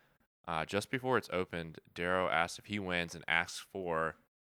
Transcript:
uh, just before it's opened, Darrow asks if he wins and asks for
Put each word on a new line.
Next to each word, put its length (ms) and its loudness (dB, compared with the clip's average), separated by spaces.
uh, 220 -2
just 240 -2
before 260 0
it's 160 0
opened, 460 -2
Darrow 340 2
asks 300 2
if 80 -18
he 140 -2
wins 340 0
and 140 -12
asks 320 2
for 560 -2